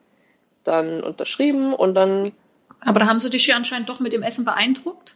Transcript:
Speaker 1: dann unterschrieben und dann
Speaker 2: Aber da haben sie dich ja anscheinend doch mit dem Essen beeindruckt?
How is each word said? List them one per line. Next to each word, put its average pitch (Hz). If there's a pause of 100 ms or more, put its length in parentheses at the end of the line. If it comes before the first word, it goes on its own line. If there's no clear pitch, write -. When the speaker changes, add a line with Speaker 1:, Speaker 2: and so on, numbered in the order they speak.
(640)
Speaker 1:
dann 160
unterschrieben 269
und 190
dann 196 (480)
Speaker 2:
Aber 214
da 214
haben 226
sie 247
dich 254
ja 262
anscheinend 240
doch 254
mit 233
dem 220
Essen 233
beeindruckt? 254